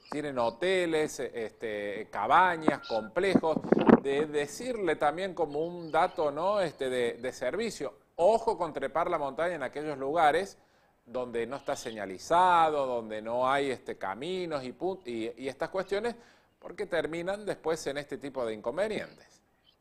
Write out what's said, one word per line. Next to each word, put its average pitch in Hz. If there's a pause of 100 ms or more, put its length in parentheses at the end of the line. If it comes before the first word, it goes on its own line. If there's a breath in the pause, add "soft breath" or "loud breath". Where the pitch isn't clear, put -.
tienen 143
hoteles, 160
este, 107
cabañas, 156
complejos, 160 (440)
de 139
decirle 160
también 165
como 156
un 170
dato, 156
¿no? 190
Este, 139
de, 123
de 120
servicio, 165 (220)
ojo 214
con 160
trepar 156
la 175
montaña 151
en 143
aquellos 147
lugares 156 (460)
donde 117
no 135
está 139
señalizado, 147
donde 110
no 120
hay, 139
este, 113
caminos 151
y 127
pun-, 185
y, 113
y 131
estas 160
cuestiones, 202 (440 soft breath)
porque 180
terminan 170
después 160
en 139
este 143
tipo 127
de 110
inconvenientes. 139 (400)